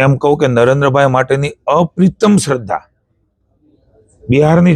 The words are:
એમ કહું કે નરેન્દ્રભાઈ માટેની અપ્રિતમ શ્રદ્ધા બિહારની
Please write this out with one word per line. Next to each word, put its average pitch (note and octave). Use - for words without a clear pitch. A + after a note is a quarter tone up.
એમ C#3
કહું D3
કે C#3
નરેન્દ્રભાઈ C3+
માટેની C3+
અપ્રિતમ F3+
શ્રદ્ધા A#2+
બિહારની D#3